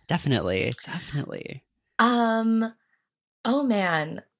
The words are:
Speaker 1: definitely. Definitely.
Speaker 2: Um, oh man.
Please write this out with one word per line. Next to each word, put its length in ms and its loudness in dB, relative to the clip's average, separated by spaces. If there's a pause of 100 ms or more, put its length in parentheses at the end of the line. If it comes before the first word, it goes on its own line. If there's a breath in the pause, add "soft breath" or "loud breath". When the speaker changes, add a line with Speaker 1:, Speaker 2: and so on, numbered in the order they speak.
Speaker 1:
definitely. 680 0 (120)
Definitely. 760 -10 (340)
Speaker 2:
Um, 760 2 (760)
oh 180 2
man. 580 0 (180)